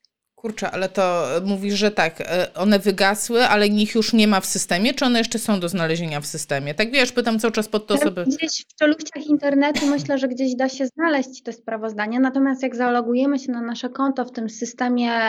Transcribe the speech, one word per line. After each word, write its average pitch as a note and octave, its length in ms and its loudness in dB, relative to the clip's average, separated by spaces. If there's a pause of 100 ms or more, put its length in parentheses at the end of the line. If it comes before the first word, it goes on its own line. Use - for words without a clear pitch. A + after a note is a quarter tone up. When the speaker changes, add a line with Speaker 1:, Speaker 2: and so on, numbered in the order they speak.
(360)
Speaker 1:
Kurczę, G#3+ 340 -8
ale F#3+ 180 -4
to, F3 480 0
e, F3 40 0
mówisz, G3 340 -2
że G3+ 160 2
tak, E3+ 300 0
e, F3 340 -2
one G3+ 240 4
wygasły, G3+ 680 2
ale G#3 220 4
ich G#3 280 2
już A3 180 0
nie G#3+ 160 6
ma G3 120 4
w - 60 -8
systemie, G3 480 0
czy C#4+ 100 -2
one A#3+ 140 4
jeszcze A#3 200 -2
są G#3 220 0
do E3+ 80 -2
znalezienia E3 520 -2
w D3 60 -10
systemie? C#3+ 480 -4
Tak, A3+ 160 0
wiesz, B3 220 2
pytam A#3 260 0
cały A#3 140 0
czas G#3+ 160 -2
pod G#3 180 -2
to, G#3 120 0
Speaker 2:
Tam D4 100 2
Speaker 1:
żeby F#3 160 -4
Speaker 2:
gdzieś D4+ 440 -4
w - 100 -20
czeluściach D4+ 480 0
internetu D4 600 2
myślę, C#4 320 0
że C4 100 0
gdzieś B3+ 280 -2
da C4 120 0
się C4 180 -4
znaleźć C#4+ 560 -2
te A#3 100 -10
sprawozdania, A3 680 -4
natomiast C4 420 2
jak B3 140 -4
zalogujemy B3 640 2
się B3+ 140 -6
na A#3 100 -4
nasze A#3 260 -6
konto C4+ 360 -2
w B3 80 -12
tym A3+ 180 -6
systemie A#3+ 600 -2 (180)